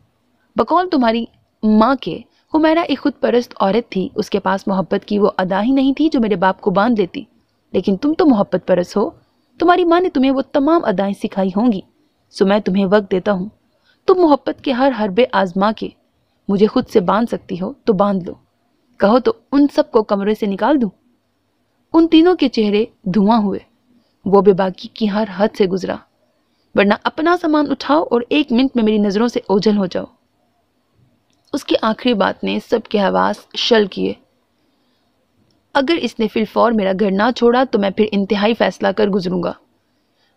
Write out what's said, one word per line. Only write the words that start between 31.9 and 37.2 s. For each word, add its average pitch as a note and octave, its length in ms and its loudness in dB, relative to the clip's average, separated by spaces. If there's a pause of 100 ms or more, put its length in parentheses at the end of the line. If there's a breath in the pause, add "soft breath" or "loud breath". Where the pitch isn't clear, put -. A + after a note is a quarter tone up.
बात G3 300 -2
ने G3 160 -4
सबके - 380 -4
हवास F#3+ 580 0
शल G#3+ 320 2
किए। F#3+ 280 -6 (1600)
"अगर C#4+ 200 0
इसने A#3 320 -4
फिलफौर A3 460 0
मेरा G3 200 0
घर G3 180 -2
ना G#3 200 0